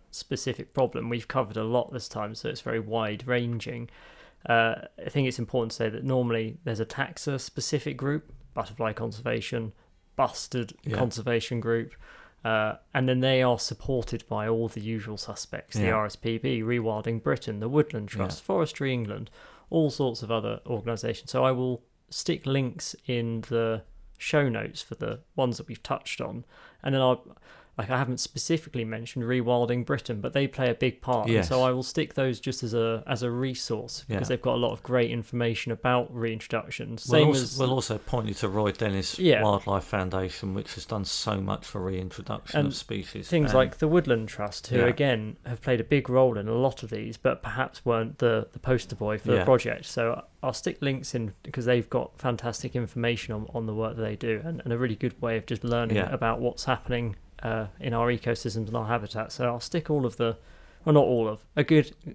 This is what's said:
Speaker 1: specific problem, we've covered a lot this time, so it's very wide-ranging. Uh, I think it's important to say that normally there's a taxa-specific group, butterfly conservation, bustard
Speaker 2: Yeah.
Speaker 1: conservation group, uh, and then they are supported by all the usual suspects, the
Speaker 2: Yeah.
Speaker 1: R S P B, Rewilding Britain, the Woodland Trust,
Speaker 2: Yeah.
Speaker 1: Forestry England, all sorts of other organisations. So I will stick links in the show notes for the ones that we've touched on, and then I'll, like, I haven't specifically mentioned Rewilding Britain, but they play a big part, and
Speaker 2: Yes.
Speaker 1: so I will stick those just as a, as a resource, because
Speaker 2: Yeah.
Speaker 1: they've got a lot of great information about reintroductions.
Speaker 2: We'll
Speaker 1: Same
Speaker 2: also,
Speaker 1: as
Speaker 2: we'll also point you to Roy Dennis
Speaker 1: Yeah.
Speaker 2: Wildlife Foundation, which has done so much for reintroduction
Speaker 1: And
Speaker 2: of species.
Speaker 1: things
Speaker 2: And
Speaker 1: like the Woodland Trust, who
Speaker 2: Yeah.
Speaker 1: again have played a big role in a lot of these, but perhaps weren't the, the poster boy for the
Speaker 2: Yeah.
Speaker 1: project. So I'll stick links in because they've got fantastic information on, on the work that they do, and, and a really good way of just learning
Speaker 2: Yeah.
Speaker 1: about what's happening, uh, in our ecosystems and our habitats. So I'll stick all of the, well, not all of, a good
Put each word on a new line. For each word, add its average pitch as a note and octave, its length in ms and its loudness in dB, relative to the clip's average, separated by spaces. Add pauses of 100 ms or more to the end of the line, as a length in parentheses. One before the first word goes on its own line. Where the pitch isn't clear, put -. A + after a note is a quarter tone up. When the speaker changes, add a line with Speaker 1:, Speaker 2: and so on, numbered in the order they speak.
(100)
Speaker 1:
specific - 640 -6
problem, B2 340 0
we've A#2+ 200 -4
covered A2 280 0
a A2 80 -2
lot A#2 280 0
this B2 160 -8
time, A2 260 -6
so - 140 -6
it's B2+ 120 -6
very A#2 200 -2
wide-ranging. A#2 1080 -2 (600)
Uh, A#2 260 6 (300)
I - 40 -6
think C3+ 200 2
it's A#2+ 100 -4
important A#2 340 -2
to - 40 -10
say A2+ 120 0
that A2+ 160 -6
normally A#2+ 600 0
there's A2+ 160 -2
a A2+ 60 0
taxa-specific C#3 1080 -4
group, C#3 360 -4 (220)
butterfly A2 380 -2
conservation, A2+ 800 -4 (440)
bustard - 640 -2
Speaker 2:
Yeah. A#2 160 -2
Speaker 1:
conservation A#2 640 0
group, A#2 340 -2 (500)
uh, A2 300 2 (180)
and C3 160 4
then B2+ 120 4
they C3 200 4
are B2 180 4
supported - 680 -4
by G#2+ 200 -2
all A2+ 180 0
the A2 140 -8
usual G#2+ 360 -6
suspects, - 600 -10
the G#2+ 80 2
Speaker 2:
Yeah. A2+ 80 4
Speaker 1:
R G#2+ 140 2
S G2+ 100 -8
P A2+ 220 -2
B, B2+ 220 -2
Rewilding A2+ 640 -2
Britain, A2+ 380 -2
the A2 80 -2
Woodland C3 400 2
Trust, G2 320 -4
Speaker 2:
Yeah. - 60 -20
Speaker 1:
Forestry D#3 460 0
England, A2 380 -4 (400)
all D#3+ 200 4
sorts B2 340 0
of G#2 80 -4
other A2 340 -2
organisations. A2+ 640 -4
So C3 140 4
I C3 80 6
will B2+ 300 -2 (280)
stick - 340 -4
links C3+ 520 -2 (100)
in A#2 360 -2
the A2+ 420 0 (340)
show C#3+ 300 2
notes A2 340 -4
for - 140 -12
the A2 240 -4 (160)
ones B2 220 2
that - 100 -12
we've - 160 -12
touched - 360 -6
on, - 240 -8 (380)
and C#3 120 0
then C3+ 60 4
I'll, B2+ 240 4 (540)
like, G#2 100 -4
I B2+ 80 0
haven't B2+ 240 0
specifically - 640 -4
mentioned A2+ 400 -6
Rewilding A#2+ 640 2
Britain, B2 340 -2
but - 140 -6
they C#3 120 2
play C3 220 0
a A#2 60 2
big - 260 0
part, A#2+ 240 2
and A2+ 120 2
Speaker 2:
Yes. F2+ 120 4
Speaker 1:
so B2+ 140 4
I B2+ 100 4
will B2+ 100 0
stick D3 320 -2
those C3 240 0
just - 240 -6
as A2+ 120 -4
a, A2+ 320 2
as B2 160 -2
a B2 80 0
resource, A#2+ 760 -4
because G#2 220 -2
Speaker 2:
Yeah. B2+ 80 2
Speaker 1:
they've - 60 -4
got B2 140 2
a - 20 0
lot A#2+ 140 2
of A2+ 100 -8
great A#2+ 280 2
information A#2 640 -2
about B2 420 0
reintroductions. A2+ 920 -6
Speaker 2:
We'll D#3 120 8
Speaker 1:
Same D3+ 80 10
Speaker 2:
also, C3+ 140 6
Speaker 1:
as B2+ 160 -4
Speaker 2:
we'll B2+ 140 4
also A#2+ 240 0
point A2 320 -2
you G2+ 60 -2
to G#2 140 0
Roy G2+ 240 2
Dennis G2 460 0
Speaker 1:
Yeah. D3+ 240 6
Speaker 2:
Wildlife G2+ 420 2
Foundation, F#2+ 680 -2
which - 220 -6
has - 100 -10
done G2+ 220 -4
so G2+ 340 -2
much G2+ 240 -2
for - 160 -8
reintroduction F#2+ 800 -4
Speaker 1:
And C#3 80 4
Speaker 2:
of C3+ 80 -4
species. G2+ 520 -8
Speaker 1:
things D3+ 240 4
Speaker 2:
And C3 60 8
Speaker 1:
like C3 200 4
the D#3 100 2
Woodland C3+ 400 4
Trust, - 380 -8
who B2 100 0
Speaker 2:
Yeah. A#2+ 100 6
Speaker 1:
again A#2+ 600 2
have A#2+ 160 -8
played B2 180 2
a A2+ 40 -2
big C#3 260 2
role B2+ 260 6
in G#2 120 -4
a A2+ 60 0
lot B2+ 280 0
of G#2+ 80 -10
these, G#2+ 260 -8
but - 260 0
perhaps B2+ 440 -4
weren't A2+ 320 0
the, A2+ 340 4
the - 60 -14
poster B2+ 360 0
boy G#2+ 220 -2
for - 120 -6
the B2 80 6
Speaker 2:
Yeah. - 80 4
Speaker 1:
project. A#2+ 420 4
So A#2 400 -2 (160)
I'll C3 100 0
stick - 300 -4
links C3+ 320 -2
in A2+ 180 -2 (100)
because - 220 -6
they've A#2+ 240 4
got - 300 -2
fantastic A#2+ 580 -4
information A#2 560 -2
on, G#2+ 220 -6
on A2+ 100 -2
the A2 100 -4
work A2 220 -2
that A#2 60 -2
they G#2+ 140 -2
do, A2+ 280 -2
and, E3 180 -6
and A#2 120 -2
a - 20 0
really A#2+ 200 0
good B2 260 -4
way A2+ 160 0
of - 80 -8
just - 180 -4
learning A#2 320 2
Speaker 2:
Yeah. F#2 160 2
Speaker 1:
about A2+ 260 0
what's A#2+ 260 -2
happening, A#2+ 520 -2 (280)
uh, A2 220 -2 (140)
in B2+ 120 -2
our A#2 140 2
ecosystems A2+ 640 0
and A2 80 -2
our A2 100 -2
habitats. G#2+ 480 -2
So B2 120 0
I'll A#2+ 120 0
stick D#3+ 320 -4
all C#3+ 160 2
of A2+ 100 -2
the, A2+ 200 2 (480)
well, D#3 80 6
not D3 120 10
all A#2 240 4
of, G#2+ 160 -6 (120)
a D3 80 4
good D3+ 280 6 (220)